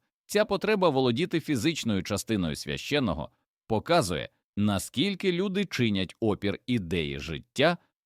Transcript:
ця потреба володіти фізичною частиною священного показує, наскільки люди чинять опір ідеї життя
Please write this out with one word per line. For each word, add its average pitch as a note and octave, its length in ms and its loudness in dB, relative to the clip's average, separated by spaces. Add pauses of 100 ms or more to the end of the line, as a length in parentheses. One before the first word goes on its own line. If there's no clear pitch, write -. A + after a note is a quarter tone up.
(260)
ця G#3 200 0
потреба G3 440 2
володіти C3+ 500 2
фізичною A#2 640 0
частиною F#2 520 -2
священного D2+ 760 -2 (380)
показує, G#2 640 0 (280)
наскільки C3 720 0
люди F#3+ 340 -2
чинять G2+ 540 0
опір G2+ 480 0
ідеї E2 520 -2
життя E2 580 0 (280)